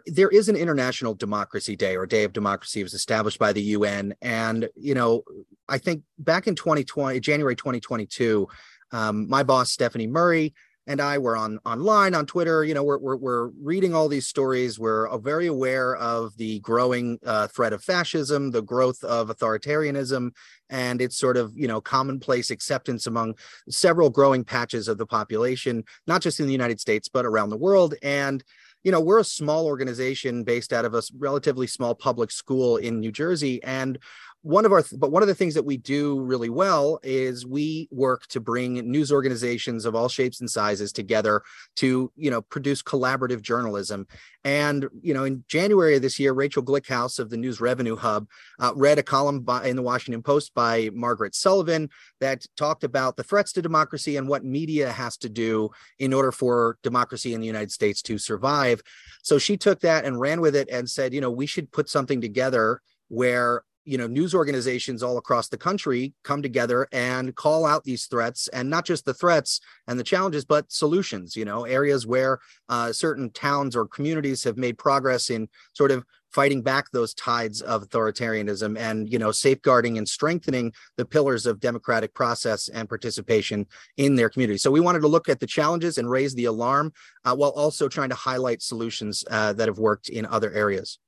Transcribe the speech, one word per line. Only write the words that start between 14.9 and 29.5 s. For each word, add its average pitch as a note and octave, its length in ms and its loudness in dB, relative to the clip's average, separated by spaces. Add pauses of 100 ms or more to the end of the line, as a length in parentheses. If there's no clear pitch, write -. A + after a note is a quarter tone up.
uh, A#2+ 80 -4
very D3 300 -2
aware C3 500 0
of A2+ 400 -4
the A2 240 -6
growing, A#2+ 640 0
uh, G#2+ 220 0
threat A2+ 260 -2
of G2+ 100 -6
fascism, D3 680 0
the A#2 100 0
growth B2 420 0
of A#2 240 0
authoritarianism, C3 1040 -2 (380)
and B2 320 -2
its B2+ 160 -2
sort B2+ 180 2
of, A#2 220 0
you C#3+ 100 -2
know, A2 140 -2
commonplace C3 680 -2
acceptance B2+ 540 -4
among A2+ 300 -4 (340)
several E3+ 400 4
growing C3 360 4
patches A#2+ 420 -4
of A2 100 -2
the A2 80 -4
population, A#2 800 -2 (240)
not E3 140 2
just - 180 -2
in D3+ 60 0
the C3+ 80 0
United A#2+ 260 0
States, G#2+ 300 -2
but B2+ 160 0
around G#2+ 240 0
the G#2+ 80 -4
world. F3 440 4
And, C#3 400 -2 (420)
you F#3+ 100 2
know, D#3+ 80 4
we're F#3 180 6
a G#3 60 4
small D#3 400 0